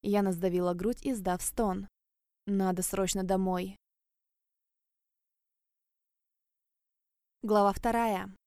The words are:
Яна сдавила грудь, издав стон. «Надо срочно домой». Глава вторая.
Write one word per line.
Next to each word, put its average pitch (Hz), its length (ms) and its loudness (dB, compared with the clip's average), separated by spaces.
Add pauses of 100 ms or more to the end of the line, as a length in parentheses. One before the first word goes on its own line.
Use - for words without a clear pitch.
Яна 202 300 2
сдавила 180 400 0
грудь, 180 340 -4
издав 190 360 -2
стон. 196 440 -2 (600)
«Надо 190 360 0
срочно 190 420 -2
домой». 190 520 0 (3750)
Глава 202 320 4
вторая. 220 600 0 (120)